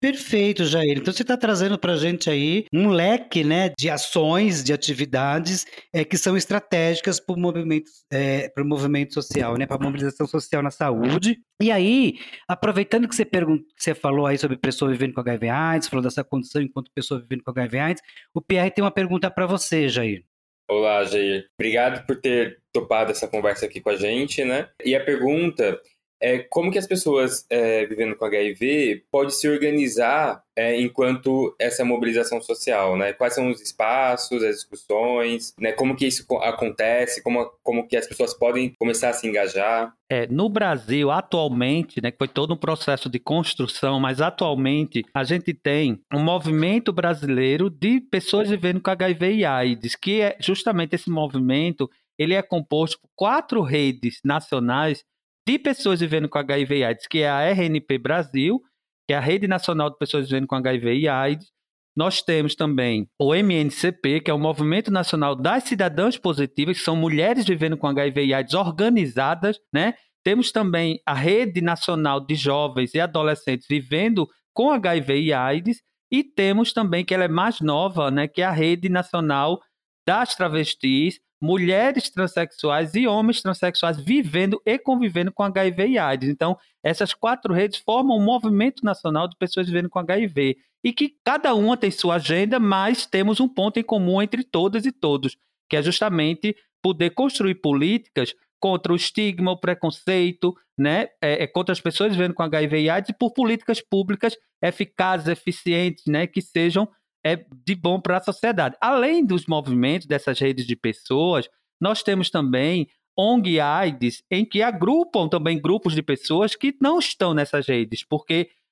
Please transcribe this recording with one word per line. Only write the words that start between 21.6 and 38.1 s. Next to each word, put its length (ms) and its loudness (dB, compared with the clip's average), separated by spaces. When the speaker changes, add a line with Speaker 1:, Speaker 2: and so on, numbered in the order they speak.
Speaker 2:
Obrigado 460 0
por 100 -2
ter 420 0
topado 380 0
essa 180 -4
conversa 380 -2
aqui 160 -12
com 80 -2
a 60 0
gente, 500 -2
né? 240 -4
E 120 0
a 100 0
pergunta 720 0
é 160 2
como 340 -2
que 60 0
as 80 -2
pessoas, 640 0
é, 340 2
vivendo 320 -4
com 80 -6
H 160 0
I 140 0
V 560 0
podem 180 2
se 180 -2
organizar, 960 0
é, 240 0
enquanto 800 0
essa 240 0
mobilização 560 0
social, 560 0
né? 160 0
Quais 220 -2
são 160 0
os 100 -6
espaços, 800 -2
as 120 2
discussões, 1040 -2
né? 140 0
Como 220 0
que 120 0
isso 200 -4
co-, 120 -2
acontece? 840 -2
Como, 280 -2
como 240 -2
que 80 -4
as 120 -2
pessoas 260 -4